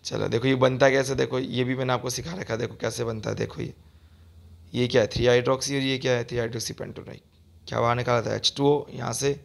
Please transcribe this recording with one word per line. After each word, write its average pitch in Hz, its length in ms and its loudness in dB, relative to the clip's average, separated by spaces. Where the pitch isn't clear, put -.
चलो 104 220 -2
देखो 113 200 0
ये 135 100 4
बनता 131 320 4
कैसे, 135 260 2
देखो 131 240 0
ये 127 240 -2
भी 127 120 -2
मैंने 127 180 -2
आपको 123 180 -2
सिखा 127 220 -6
रखा 185 200 -6
है, 110 60 -4
देखो 113 180 -6
कैसे 117 260 -4
बनता 113 260 -6
है। 107 60 -4
देखो 107 260 -6
ये, - 120 -8
ये 123 140 2
क्या 123 140 4
है? 104 80 4
थ्री 117 160 0
हाइड्रोक्सी 131 500 4
और 135 80 0
ये 135 160 0
क्या 127 140 2
है? 120 120 0
थ्री 120 120 -6
हाइड्रोक्सी 117 360 -4
पेंटेनोइक। - 500 -12
क्या 117 140 0
बाहर 117 140 4
निकाला 120 260 2
था? 110 140 -2
एच - 220 0
टू 139 80 2
ओ, 143 260 4
यहाँ 123 220 -6
से 135 160 0